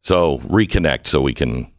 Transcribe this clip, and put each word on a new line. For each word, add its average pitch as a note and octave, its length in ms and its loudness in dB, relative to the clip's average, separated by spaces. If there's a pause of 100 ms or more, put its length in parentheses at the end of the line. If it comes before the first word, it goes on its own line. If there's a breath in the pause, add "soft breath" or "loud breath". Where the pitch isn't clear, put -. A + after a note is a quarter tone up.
So E2+ 380 2
reconnect E2+ 640 0
so C#2+ 160 2
we C2+ 140 0
can B1 440 -4